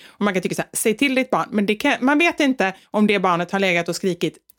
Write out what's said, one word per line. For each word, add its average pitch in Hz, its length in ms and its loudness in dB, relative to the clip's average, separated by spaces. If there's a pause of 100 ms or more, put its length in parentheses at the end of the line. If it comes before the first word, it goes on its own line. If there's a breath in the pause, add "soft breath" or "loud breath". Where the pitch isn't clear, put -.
Och - 120 -12
man 202 140 0
kan 180 80 -2
tycka 175 120 -4
så 156 80 -4
här, - 100 -10
säg 220 240 -2
till 277 180 0
ditt 254 160 0
barn. 165 200 -2
Men 208 160 0
det 208 80 2
kan, 277 260 0
man 285 180 2
vet 330 220 0
inte 254 320 0 (180 loud breath)
om 214 160 2
det 208 120 2
barnet 175 320 0
har 196 100 -2
legat 175 280 0
och 170 80 -4
skrikit 170 400 -4 (220)